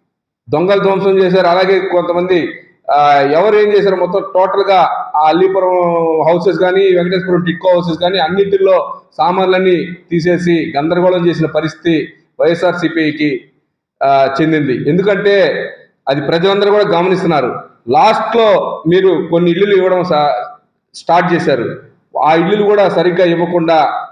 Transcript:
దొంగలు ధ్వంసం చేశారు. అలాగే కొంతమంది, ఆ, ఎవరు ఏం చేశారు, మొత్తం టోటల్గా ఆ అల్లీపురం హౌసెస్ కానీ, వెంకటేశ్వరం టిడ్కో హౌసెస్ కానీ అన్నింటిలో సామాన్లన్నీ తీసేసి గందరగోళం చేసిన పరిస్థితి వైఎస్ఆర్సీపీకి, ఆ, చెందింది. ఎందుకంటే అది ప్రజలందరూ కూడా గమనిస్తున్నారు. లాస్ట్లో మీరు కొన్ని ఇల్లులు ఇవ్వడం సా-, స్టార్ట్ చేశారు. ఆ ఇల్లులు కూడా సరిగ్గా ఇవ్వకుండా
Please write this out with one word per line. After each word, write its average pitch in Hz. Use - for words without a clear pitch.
దొంగలు 180
ధ్వంసం 190
చేశారు. 185
అలాగే 185
కొంతమంది, 175
ఆ, 143
ఎవరు 156
ఏం 208
చేశారు, 190
మొత్తం 180
టోటల్గా 196
ఆ 156
అల్లీపురం 185
హౌసెస్ 175
కానీ, 185
వెంకటేశ్వరం 180
టిడ్కో 175
హౌసెస్ 175
కానీ 180
అన్నింటిలో 190
సామాన్లన్నీ 185
తీసేసి 170
గందరగోళం 175
చేసిన 156
పరిస్థితి 156
వైఎస్ఆర్సీపీకి, 156
ఆ, 135
చెందింది. 143
ఎందుకంటే 190
అది 143
ప్రజలందరూ 196
కూడా 208
గమనిస్తున్నారు. 170
లాస్ట్లో 190
మీరు 180
కొన్ని 175
ఇల్లులు 202
ఇవ్వడం 185
సా-, 147
స్టార్ట్ 175
చేశారు. 135
ఆ 151
ఇల్లులు 190
కూడా 202
సరిగ్గా 180
ఇవ్వకుండా 165